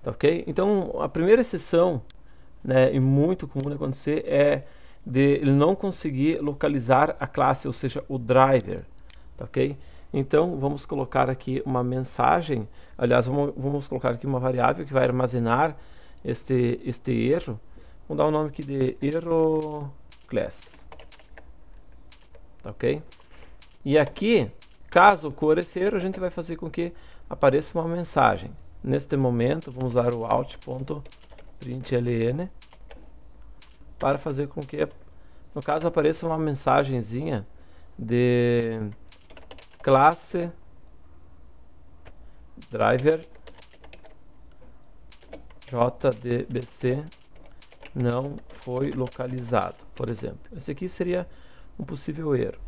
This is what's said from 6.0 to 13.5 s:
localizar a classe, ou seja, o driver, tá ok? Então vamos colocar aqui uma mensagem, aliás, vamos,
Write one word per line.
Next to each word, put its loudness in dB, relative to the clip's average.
localizar 2
a -4
classe, 0
ou -4
seja, -4
o -4
driver, 4
tá -10
ok? -2
Então 2
vamos -2
colocar 0
aqui -2
uma 0
mensagem, 2
aliás, 4
vamos, 0